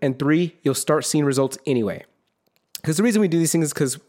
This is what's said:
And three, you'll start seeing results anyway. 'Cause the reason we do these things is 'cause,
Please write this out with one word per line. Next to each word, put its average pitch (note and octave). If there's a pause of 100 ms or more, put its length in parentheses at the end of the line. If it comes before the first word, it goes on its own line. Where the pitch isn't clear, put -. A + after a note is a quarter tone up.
And C3
three, D#3
you'll C#3
start D3+
seeing D3+
results C3+
anyway. A2+ (800)
'Cause D#3
the G3
reason G#3+
we G3+
do E3
these D#3+
things E3+
is C#3+
'cause, C3 (100)